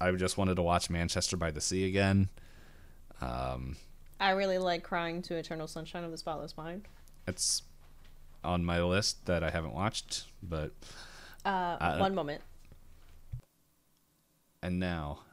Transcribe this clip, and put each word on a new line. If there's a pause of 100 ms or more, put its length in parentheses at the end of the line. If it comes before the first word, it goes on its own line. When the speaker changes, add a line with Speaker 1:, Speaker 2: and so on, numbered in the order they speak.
Speaker 1:
I
just
wanted
to
watch
Manchester
by
the
Sea
again. (920)
Um, (440)
Speaker 2:
I
really
like
Crying
to
Eternal
Sunshine
of
the
Spotless
Mind. (400)
Speaker 1:
It's (840)
on
my
list
that
I
haven't
watched, (180)
but (720)
Speaker 2:
Uh,
Speaker 1:
I
Speaker 2:
one
moment. (2250)
Speaker 1:
And
now (120)